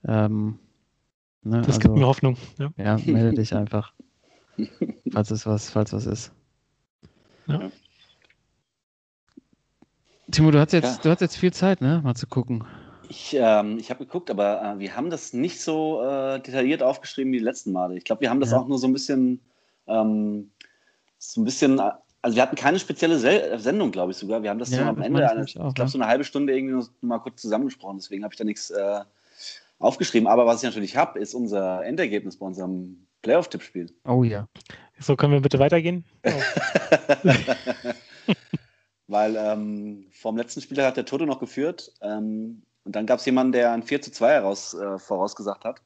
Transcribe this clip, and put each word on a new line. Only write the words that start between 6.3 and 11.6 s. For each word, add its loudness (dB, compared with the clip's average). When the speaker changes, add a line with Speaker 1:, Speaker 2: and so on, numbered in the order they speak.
Speaker 2:
Ja. -4
Speaker 1:
Timo, 6
du 8
hast 4
jetzt, 2
Speaker 3:
Ja. -14
Speaker 1:
du 4
hast 2
jetzt -2
viel 0
Zeit, 0